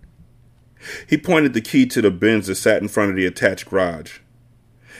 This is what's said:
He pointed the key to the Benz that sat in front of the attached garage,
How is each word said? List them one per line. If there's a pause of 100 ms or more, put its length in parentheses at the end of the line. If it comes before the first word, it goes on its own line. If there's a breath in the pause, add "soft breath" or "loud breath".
(1080 loud breath)
He
pointed
the
key
to
the
Benz
that
sat
in
front
of
the
attached
garage, (800 loud breath)